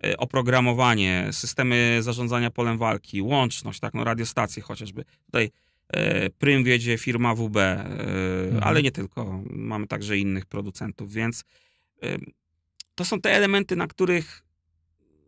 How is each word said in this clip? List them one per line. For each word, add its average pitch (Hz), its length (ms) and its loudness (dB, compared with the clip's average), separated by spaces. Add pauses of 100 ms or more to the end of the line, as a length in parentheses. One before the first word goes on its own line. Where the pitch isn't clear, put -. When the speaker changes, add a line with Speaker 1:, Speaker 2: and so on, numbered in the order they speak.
Speaker 1:
e, 98 120 0
oprogramowanie, 120 1160 2
systemy 120 680 2
zarządzania 120 500 -2
polem 117 280 0
walki, 110 440 -2
łączność, 120 580 0
tak, - 140 -8
no, 117 100 -2
radiostacje 113 580 -2
chociażby. 101 420 -10 (220)
Tutaj, 113 240 0 (380)
e, 101 420 0
prym 139 340 4
wiedzie 120 340 2
firma 120 360 0
W 113 140 -2
B, 107 140 2
e, 95 840 -2
Speaker 2:
Mhm. 101 180 0
Speaker 1:
ale 156 200 4
nie 135 100 2
tylko. 98 580 -6
Mamy 107 360 -6
także 104 320 -4
innych 95 280 -2
producentów, 101 640 -8
więc, 113 320 -4 (580)
e, - 160 -6 (760)
to 180 100 -6
są 190 160 0
te 202 120 2
elementy, 196 440 2
na 175 100 -2
których 175 580 -2 (840)